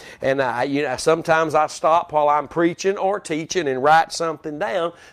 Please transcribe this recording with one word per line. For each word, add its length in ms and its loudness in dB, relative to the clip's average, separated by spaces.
and 200 0
I, 220 -2
you 200 -2
know, 120 -4
sometimes 580 2
I 140 4
stop 460 0
while 160 2
I'm 180 0
preaching 500 0
or 220 -2
teaching 480 -4
and 160 0
write 300 4
something 440 -6
down, 360 -4